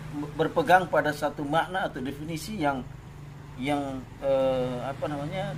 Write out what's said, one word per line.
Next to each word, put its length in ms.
me-, 180
berpegang 540
pada 240
satu 320
makna 420
atau 140
definisi 580
yang, 220
yang, 260
eh, 600
apa 260
namanya, 520